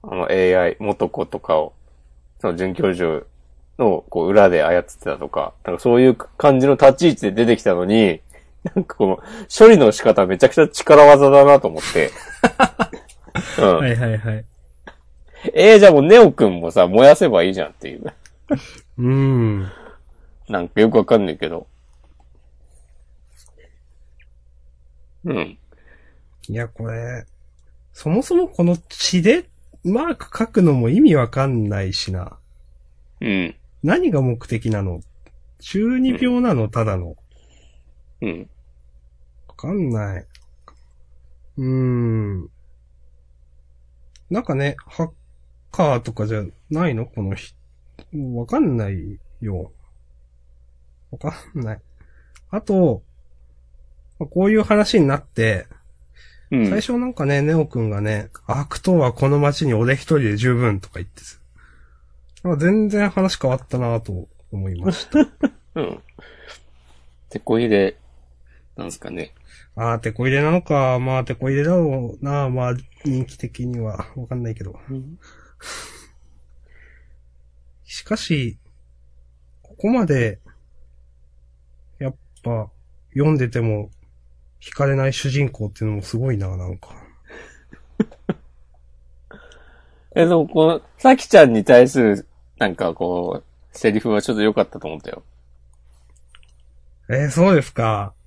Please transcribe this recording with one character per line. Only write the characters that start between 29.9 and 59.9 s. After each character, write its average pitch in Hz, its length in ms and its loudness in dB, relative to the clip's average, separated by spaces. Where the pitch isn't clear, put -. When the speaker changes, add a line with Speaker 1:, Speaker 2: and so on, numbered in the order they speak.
Speaker 2:
ー - 40 -6
ク - 200 -18
書 226 100 -2
く 208 160 0
の 160 100 4
も 120 160 0
意 180 120 2
味 254 140 6
わ 120 140 2
か 131 180 -4
ん 113 220 -2
な 101 140 -4
い 95 100 -8
し - 200 -8
な。 90 260 -12
Speaker 1:
う 117 80 -6
ん。 92 260 -4
Speaker 2:
何 262 280 0
が 143 120 0
目 120 240 -4
的 113 240 -6
な 104 120 -4
の？ 87 180 -8
中 226 380 -4
二 254 220 -2
病 247 200 -2
な 240 140 0
の？ 113 100 -2
Speaker 1:
う - 20 -4
ん。 - 40 -10
Speaker 2:
た 113 140 -4
だ 101 120 -4
の。 85 200 -10
Speaker 1:
う 113 40 -8
ん。 87 240 -12
Speaker 2:
わ - 80 -20
か 143 180 -12
ん 175 180 -4
な 101 280 -6
い。 - 80 -16
う 135 60 -6
ー - 0 -
ん。 117 840 -4
な 202 100 -4
ん - 20 -14
か 156 120 -8
ね、 139 220 -4
ハ - 180 -8
ッ 160 60 -10
カ 147 260 0
ー 117 40 -4
と 117 120 -12
か 107 140 -8
じ 110 80 -6
ゃ 107 80 -6
な 160 180 -4
い 127 60 -4
の？ 113 120 -8
こ - 160 -12
の 95 120 -6
人。 - 220 -18
わ 123 320 -10
か 277 140 -4
ん 156 160 0
な 104 140 -6
い 95 280 -12
よ。 95 320 -10
わ 131 80 -20
か - 160 -10
ん 143 60 -8
な 107 140 -8
い。 101 60 -18
あ 208 100 -6
と、 180 420 0
ま 151 80 -10
あ、 - 20 -20
こ 185 160 -2
う 202 80 2
い 220 40 2
う 214 60 2
話 208 380 2
に 147 60 4
な 139 100 0
っ - 60 -10
て、 110 440 -4
Speaker 1:
う 135 100 0
ん。 110 100 2
Speaker 2:
最 202 100 -2
初 240 160 -6
な 247 100 -4
ん 254 80 -10
か 143 120 -6
ね、 143 160 0
ネ 151 120 0
オ 156 120 0
く 127 140 -8
ん 110 100 -2
が 101 100 -6
ね、 107 300 -6
「悪 139 320 -6
党 180 200 0
は 123 140 0
こ 135 160 -2
の 143 100 0
街 143 280 -2
に 120 80 0
俺 120 200 0